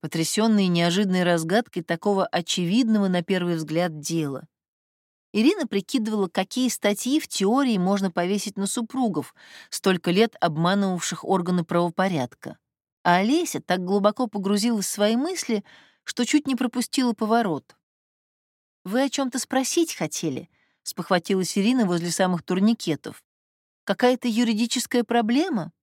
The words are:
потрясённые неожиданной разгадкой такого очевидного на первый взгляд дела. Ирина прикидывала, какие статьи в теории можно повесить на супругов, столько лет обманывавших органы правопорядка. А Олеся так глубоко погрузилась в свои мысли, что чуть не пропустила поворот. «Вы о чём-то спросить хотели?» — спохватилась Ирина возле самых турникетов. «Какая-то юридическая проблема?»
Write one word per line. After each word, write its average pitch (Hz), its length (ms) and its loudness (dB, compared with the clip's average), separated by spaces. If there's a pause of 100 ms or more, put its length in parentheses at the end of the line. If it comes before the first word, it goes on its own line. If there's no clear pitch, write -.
потрясённые 196 640 2
неожиданной 180 560 2
разгадкой 175 600 0
такого 190 420 0
очевидного 202 840 0
на 180 140 0
первый 175 340 -2
взгляд 160 440 -4
дела. 147 480 -6 (840)
Ирина 285 340 2
прикидывала, 208 600 -2
какие 233 420 -2
статьи 214 500 0
в - 80 -12
теории 233 500 0
можно 190 320 0
повесить 196 480 -2
на 196 80 -2
супругов, 226 680 -4 (340)
столько - 400 0
лет 208 320 2
обманывавших 175 840 0
органы 180 400 0
правопорядка. 170 920 -2 (460)
А 175 140 4
Олеся 247 440 0
так 185 220 -2
глубоко 202 440 2
погрузилась 208 600 -2
в - 40 -6
свои 208 240 2
мысли, 262 480 -4 (400)
что - 220 -4
чуть 302 220 2
не 269 80 0
пропустила 247 580 -2
поворот. 214 640 -2 (1080)
«Вы 226 160 0
о 277 60 0
чём-то 269 280 -4
спросить 262 560 0
хотели?» — - 560 -6 (340)
спохватилась 185 720 -2
Ирина 233 280 2
возле 175 240 0
самых 180 320 0
турникетов. 190 800 -2 (640)
«Какая-то 247 460 0
юридическая 233 720 0
проблема?» 233 800 0